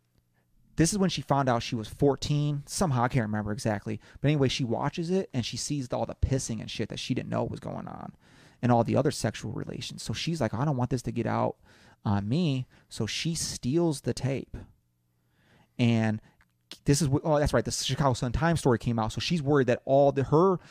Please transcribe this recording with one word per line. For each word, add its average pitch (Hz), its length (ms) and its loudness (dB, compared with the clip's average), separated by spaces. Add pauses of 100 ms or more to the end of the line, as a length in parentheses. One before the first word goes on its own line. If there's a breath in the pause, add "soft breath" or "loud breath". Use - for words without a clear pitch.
(760)
This 160 160 4
is 208 60 -2
when 185 120 2
she 151 100 -6
found 139 280 2
out 117 140 2
she - 140 -4
was 107 120 -6
fourteen. 147 760 0
Somehow, 135 380 0
I 127 40 2
can't 123 180 0
remember 107 260 -2
exactly. 107 480 -4 (200 loud breath)
But 139 80 2
anyway, 143 200 2
she 139 160 -2
watches 139 460 -4
it, 190 240 -2
and 123 100 -2
she - 120 -8
sees 135 360 -6
all 117 140 -2
the - 80 -8
pissing 131 460 -2
and - 100 -12
shit - 180 -6
that - 100 -10
she - 160 -6
didn't 104 140 -6
know 113 160 -2
was 107 160 -8
going - 260 -10
on - 280 -14 (480 soft breath)
and 123 100 4
all 117 120 6
the 110 120 0
other 151 140 2
sexual - 420 -6
relations. - 500 -10
So - 100 -8
she's 160 280 -4
like, 110 140 0
"I 117 100 -2
don't 151 120 0
want 123 140 -2
this 127 120 -2
to 117 100 -6
get 113 140 -2
out 113 300 -2 (480 soft breath)
on 101 240 0
me." 135 380 0 (220 soft breath)
So - 180 -6
she - 280 -4
steals 156 680 -2
the 123 120 -2
tape. - 420 -6 (1200 soft breath)
And 110 420 4 (640 soft breath)
this 147 180 4
is 151 60 2
wh-, 143 160 2
oh, 151 140 4
that's 143 140 2
right. 117 120 4
The 120 80 -4
Chicago 135 420 0
Sun-Times 156 460 0
story 123 180 4
came 117 200 0
out. 110 140 -2
So - 80 -6
she's 170 220 0
worried 135 240 4
that 120 180 2
all 139 280 6
the, 135 120 0
her, 170 340 4 (120)